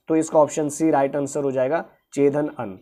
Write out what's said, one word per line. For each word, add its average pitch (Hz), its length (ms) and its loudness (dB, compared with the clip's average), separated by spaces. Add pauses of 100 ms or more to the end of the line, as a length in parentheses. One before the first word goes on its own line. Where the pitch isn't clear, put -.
तो 160 80 2
इसका 160 220 2
ऑप्शन 151 300 2
सी 160 220 0
राइट 139 260 2
आंसर 143 260 -4
हो 139 100 -2
जाएगा 135 320 -2 (300)
चेधन 143 320 2 (120)
अन। 98 240 -10